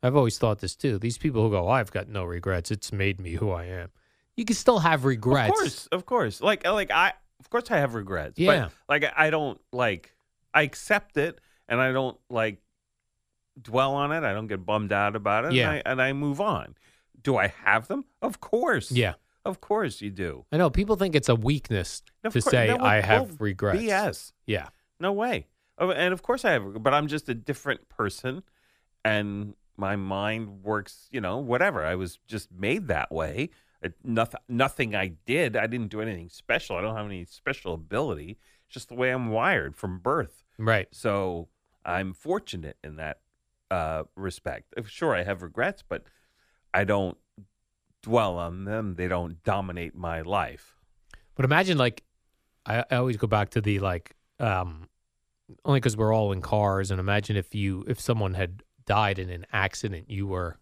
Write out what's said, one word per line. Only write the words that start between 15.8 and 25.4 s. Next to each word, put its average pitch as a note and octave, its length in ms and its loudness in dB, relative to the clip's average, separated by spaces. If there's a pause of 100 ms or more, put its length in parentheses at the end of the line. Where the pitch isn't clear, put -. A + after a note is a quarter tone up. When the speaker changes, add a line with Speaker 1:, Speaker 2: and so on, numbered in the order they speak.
Speaker 2:
I, - 40 -2
and C3 120 0
I C3 100 0
move C#3+ 280 -2
on. F3+ 360 -2 (460)
Do B2+ 140 2
I G2 120 4 (160)
have A2 240 4
them? C4 160 -4 (180)
Of - 180 -4
course. A#3 500 0
Speaker 1:
Yeah. A#2 240 2 (300)
Speaker 2:
Of F#3+ 160 -6
course G#3 420 -2
you G#2 80 -6
do. F2 420 -8
Speaker 1:
I D3+ 60 2
know. F3 120 6
People G3+ 260 2
think F3+ 180 0
it's C#3+ 160 4
a A#2+ 40 10
weakness A2+ 680 -2 (220)
Speaker 2:
Of A3 100 -2
Speaker 1:
to A#2+ 80 4
Speaker 2:
course, C#4 80 4
Speaker 1:
say, A#2+ 180 6
Speaker 2:
no, B3 80 4
well, B3 100 -2
Speaker 1:
"I G#2+ 140 6
have G#2+ 300 4
Speaker 2:
well, D#3+ 100 -16
Speaker 1:
regrets." G#2 400 0
Speaker 2:
B A3+ 100 -2
S. G3 420 -2 (140)
Speaker 1:
Yeah. A2+ 220 -2 (300)
Speaker 2:
No F#3 140 0
way. G3+ 340 -2 (320)